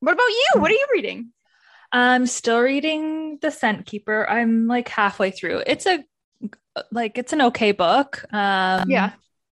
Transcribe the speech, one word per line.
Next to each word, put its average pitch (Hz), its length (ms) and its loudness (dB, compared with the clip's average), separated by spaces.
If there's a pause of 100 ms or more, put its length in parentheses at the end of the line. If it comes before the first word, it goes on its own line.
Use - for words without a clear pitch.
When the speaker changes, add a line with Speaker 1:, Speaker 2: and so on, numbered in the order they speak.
Speaker 1:
What 294 140 0
about 494 140 2
you? 466 260 0
What 359 160 2
Speaker 2:
Mm. 440 40 4
Speaker 1:
are 494 40 4
you 554 140 0
reading? 226 400 -4 (600)
Speaker 2:
I'm 247 340 4
still 233 340 0
reading 311 800 -2
The 311 100 -2
Scent 214 360 -4
Keeper. 214 420 -4
I'm, 226 380 2
like, 240 220 -2
halfway 196 420 -2
through. 185 360 -4
It's 294 200 -2
a, 339 180 0 (880)
like, 220 280 -6
it's 247 140 -8
an 311 100 2
okay 233 300 4
book. 202 600 0
Um, 190 580 0
Speaker 1:
Yeah. 208 220 2 (460)